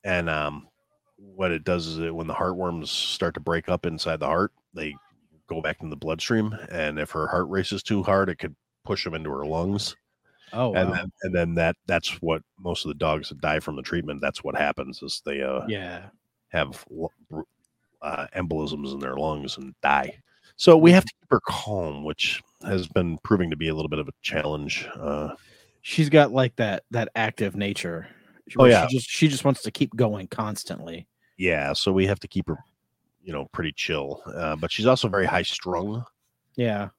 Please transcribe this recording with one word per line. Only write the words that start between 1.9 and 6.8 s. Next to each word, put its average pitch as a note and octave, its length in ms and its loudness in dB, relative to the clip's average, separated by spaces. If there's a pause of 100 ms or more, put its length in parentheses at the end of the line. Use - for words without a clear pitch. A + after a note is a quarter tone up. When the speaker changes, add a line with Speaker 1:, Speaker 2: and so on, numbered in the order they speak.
Speaker 1:
that E2 160 -4
when E2 120 -6
the D#2+ 80 -6
heartworms F2+ 540 -4
start - 460 -4
to - 60 -8
break E2+ 280 -2
up F2+ 160 -2
inside D#2+ 360 -4
the D2 60 -2
heart, E2+ 260 0 (200)
they D#2 220 -8 (540)
go D#2+ 120 -6
back D#2 220 -4
in D#2+ 80 -10
the D2 60 -10
bloodstream. G#2+ 580 -2 (160)
And D2+ 280 -4